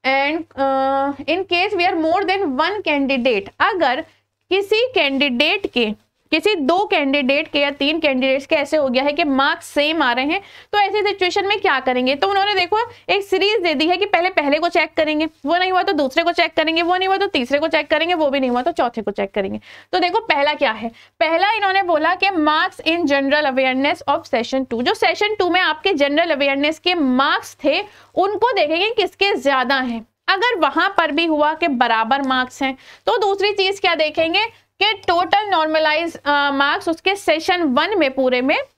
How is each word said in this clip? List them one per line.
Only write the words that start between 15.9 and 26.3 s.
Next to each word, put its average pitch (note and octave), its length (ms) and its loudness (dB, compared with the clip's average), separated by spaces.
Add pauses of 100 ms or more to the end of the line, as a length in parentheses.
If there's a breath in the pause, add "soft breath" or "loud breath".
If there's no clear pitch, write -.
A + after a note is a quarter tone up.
दूसरे D4 300 0
को E4+ 100 0
चेक E4 220 0
करेंगे, D#4+ 280 0
वो F4 140 0
नहीं F#4+ 120 -2
हुआ F#4+ 80 2
तो G4 100 -2
तीसरे C#4 320 -2
को D#4+ 100 0
चेक D4+ 220 -2
करेंगे, E4 240 0
वो D#4 160 0
भी C#4 100 0
नहीं B3+ 100 0
हुआ B3 120 0
तो E4 100 -2
चौथे A#3+ 300 -2
को G#3 80 -4
चेक G3 220 -6
करेंगे। G#3 280 -4 (320 loud breath)
तो F#4 60 0
देखो, F4+ 220 0
पहला D4+ 340 0
क्या C#4+ 180 0
है, A3 160 -8 (320 loud breath)
पहला E4+ 320 2
इन्होंने G4 300 0
बोला E4 320 2
कि F#4 120 -2
marks E4 540 0
in E4 240 0
general C#4 400 0 (100)
awareness C4+ 540 0
of D#4+ 220 -2
session C4 360 -2
two, A#3 160 -4
जो F4 120 2
सेशन G#4 400 0
टू F4+ 160 0
में F4+ 100 2
आपके F#4+ 320 0
जनरल D4 380 2